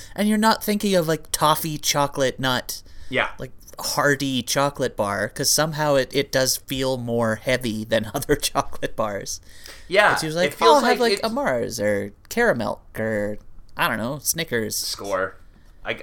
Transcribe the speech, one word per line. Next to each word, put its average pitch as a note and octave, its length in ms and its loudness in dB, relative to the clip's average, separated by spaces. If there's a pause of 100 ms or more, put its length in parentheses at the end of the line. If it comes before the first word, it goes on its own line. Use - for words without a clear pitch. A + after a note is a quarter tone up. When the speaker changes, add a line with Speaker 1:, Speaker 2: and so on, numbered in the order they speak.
(140)
Speaker 1:
And G#3 140 2
you're G#3+ 100 4
not A3 240 4
thinking G#3 320 0
of, E3 140 2
like, D#3+ 240 -2
toffee D#3 440 2
chocolate C#3 640 0
nut. B2+ 440 -2 (280)
Speaker 2:
Yeah. A#2+ 280 0
Speaker 1:
Like, - 140 -10 (280)
hearty C3+ 600 0
chocolate C#3 540 -2
bar, G2+ 320 -2
'cause - 220 -2
somehow D3+ 460 2
it, C3 160 2
it C3+ 180 0
does C3 280 2
feel C3 400 -2
more A#2 380 0
heavy A#2 480 -2
than A2+ 260 0
<laughs> - 40 -14
other C#3+ 220 2
chocolate - 600 -2
bars. G#2 440 -4 (480)
Speaker 2:
Yeah, F3+ 240 6
Speaker 1:
It's A2 100 0
usually D#3+ 240 0
Speaker 2:
it - 40 0
Speaker 1:
like, - 80 -14
Speaker 2:
feels - 120 8
Speaker 1:
"Oh, D4 60 10
I'll C4+ 60 8
have, B3 180 2
Speaker 2:
like - 0 -
Speaker 1:
like, A#3 140 4
Speaker 2:
it's - 120 -4
Speaker 1:
a - 40 0
Mars A#2+ 500 -2
or G2+ 320 0 (160)
Caramel D#3 520 0 (180)
or, G#2+ 400 -2 (380)
I E3 120 0
don't A2+ 100 -2
know, B2+ 240 -4
Snickers." B2 540 -2
Speaker 2:
Score. F#2+ 600 -4 (480)
I, A2+ 180 -6